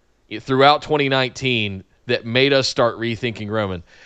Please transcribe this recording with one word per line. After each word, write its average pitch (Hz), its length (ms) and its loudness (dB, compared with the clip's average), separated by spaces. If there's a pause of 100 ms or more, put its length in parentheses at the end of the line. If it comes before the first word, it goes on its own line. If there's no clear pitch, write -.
(320)
i-, 107 80 -10
throughout 135 420 4
twenty 147 280 0
nineteen 123 760 -2 (240)
that 120 180 -2
made 127 280 2
us 135 140 2
start 117 300 0
rethinking 113 520 -6
Roman. 98 340 -4 (220)